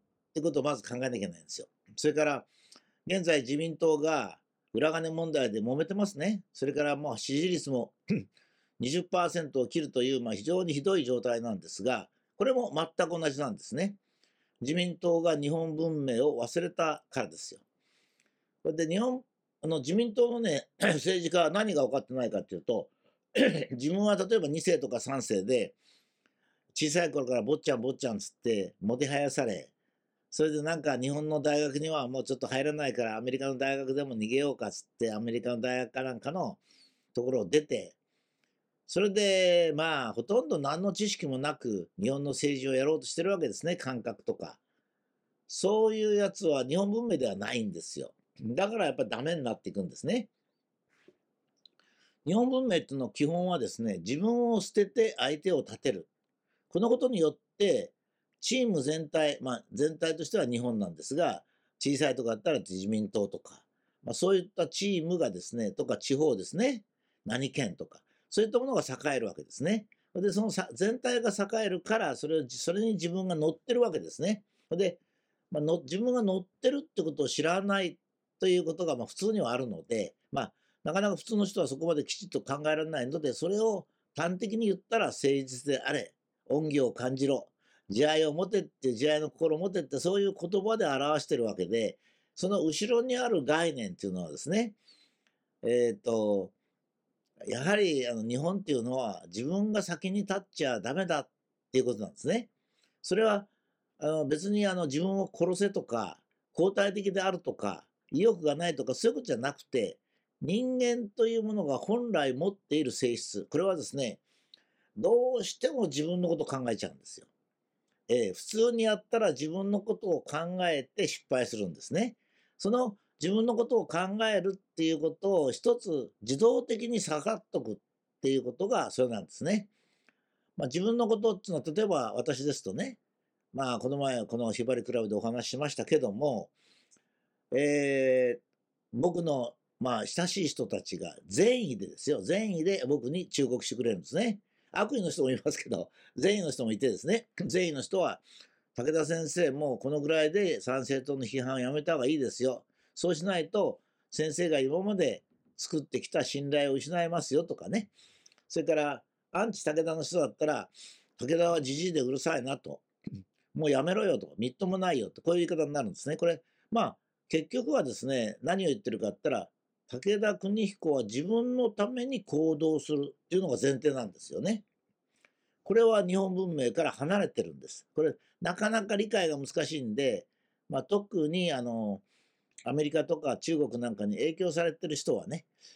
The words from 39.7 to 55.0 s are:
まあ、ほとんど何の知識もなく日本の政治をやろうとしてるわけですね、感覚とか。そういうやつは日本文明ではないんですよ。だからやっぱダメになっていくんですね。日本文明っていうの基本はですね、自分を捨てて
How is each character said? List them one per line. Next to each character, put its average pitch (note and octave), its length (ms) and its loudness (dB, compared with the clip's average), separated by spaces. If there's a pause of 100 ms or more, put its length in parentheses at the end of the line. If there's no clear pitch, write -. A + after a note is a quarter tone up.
ま D3 340 0
あ、 G2+ 40 -4
ほ A#2 100 -2
と A3+ 180 2
ん D#4+ 60 -4
ど A3 100 2
何 D3 240 -2
の G3 120 0
知 G3+ 160 0
識 - 160 -4
も C3+ 120 -2
な C#3+ 180 -2
く G2+ 340 -4 (120)
日 A2 80 2
本 C#3 140 0
の C#3+ 80 -2
政 C#3 300 0
治 C3+ 80 -2
を C3 60 2
や C3 100 4
ろ D#3 100 4
う D3 60 0
と - 40 -12
し - 80 -8
て E3 100 -2
る F#3+ 80 2
わ F#3+ 80 0
け C#3 80 2
で G#2 60 -4
す - 120 -10
ね、 F3 100 -2
感 C3 260 -6
覚 G#2+ 220 -8
と A2 120 -2
か。 D2+ 220 -14 (880)
そ G#3+ 440 4
う A3 40 0
い G#3+ 180 2
う - 20 4
や G3+ 160 2
つ G3 160 -4
は C#3 160 4
日 C#3 140 0
本 G3+ 120 2
文 A#3 180 0
明 F#3 100 2
で B2+ 100 0
は F#2+ 80 -2
な G#2 180 -4
い A#2 100 0
ん G2 100 -4
で E2 80 -12
す - 180 -12
よ。 B1 140 -10 (280)
だ D3 280 0
か A3+ 60 -4
ら G3+ 100 2
や C#3+ 80 2
っ - 20 -14
ぱ C#3+ 80 -2
ダ A2+ 180 -4
メ E3 140 -2
に D3 80 -4
な A2+ 100 -2
っ - 80 -10
て - 80 -12
い E2 40 -8
く G2 100 -4
ん F2+ 60 -8
で - 80 -16
す B2+ 100 -8
ね。 G#3+ 220 -2 (2000)
日 D#3+ 80 0
本 B3 160 4
文 C4 180 2
明 F#3 100 4
っ D3+ 40 0
て C#3 120 -10
い C#3 40 -4
う - 20 -2
の A#2+ 100 -2
基 - 160 0
本 F3 220 0
は F3 120 0
で A2 80 -2
す - 160 -8
ね、 G2+ 160 -2
自 G#2+ 180 -4
分 A#3 340 2
を G#3+ 100 2
捨 - 100 -8
て G#3 140 4
て A3 320 2